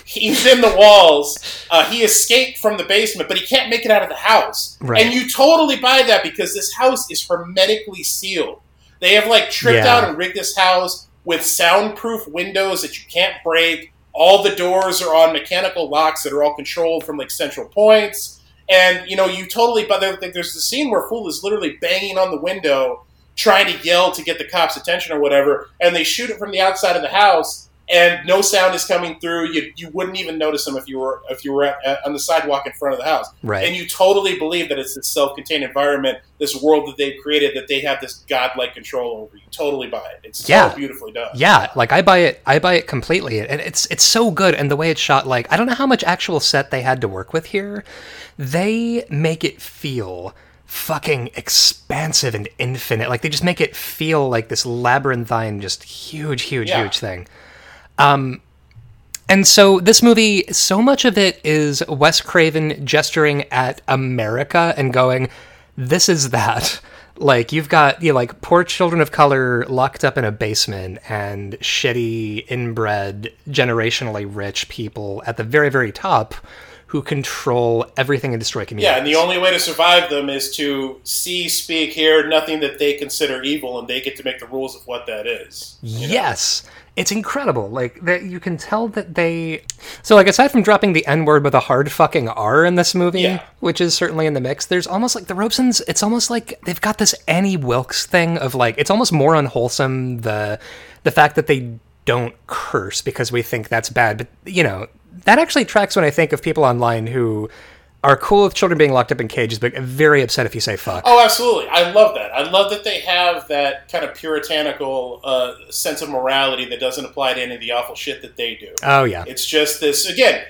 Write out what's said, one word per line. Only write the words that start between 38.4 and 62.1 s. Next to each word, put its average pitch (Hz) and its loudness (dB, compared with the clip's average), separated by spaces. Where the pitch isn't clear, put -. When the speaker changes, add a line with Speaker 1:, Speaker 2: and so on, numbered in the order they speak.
Speaker 1:
control 117 -8
over. 101 -20
You 98 -20
totally 143 -6
buy 117 -8
it. - -20
It's - -12
Speaker 2:
Yeah. 165 6
Speaker 1:
so - -12
beautifully 131 -12
done. 117 -10
Speaker 2:
Yeah, 147 4
like, 117 0
I 165 4
buy 185 6
it. 170 2
I 139 4
buy 180 2
it - 0
completely, 143 -2
and 131 -6
it's, - -6
it's 170 0
so 226 4
good. 180 2
And 143 -2
the 143 0
way 160 0
it's 151 -2
shot, 135 2
like, 123 -2
I 165 4
don't 233 0
know 247 -2
how 269 -2
much 254 2
actual 170 -2
set - 0
they 131 -4
had 127 -2
to 113 0
work 95 -8
with 165 -4
here. 202 -8
They 214 -2
make 160 -2
it - -6
feel 95 -10
fucking 143 -4
expansive - 0
and 104 -6
infinite. 123 -4
Like, 123 -4
they 160 -4
just 147 -4
make 180 0
it - -2
feel 156 -2
like 113 -2
this - -4
labyrinthine, 120 -2
just - -10
huge, 151 -8
huge, 120 -6
Speaker 1:
Yeah. 135 0
Speaker 2:
huge 98 -6
thing. 90 -10
Um, 135 2
and 196 6
so 196 6
this 202 4
movie, 220 6
so - 0
much 269 4
of 220 2
it 196 2
is 151 0
Wes 151 2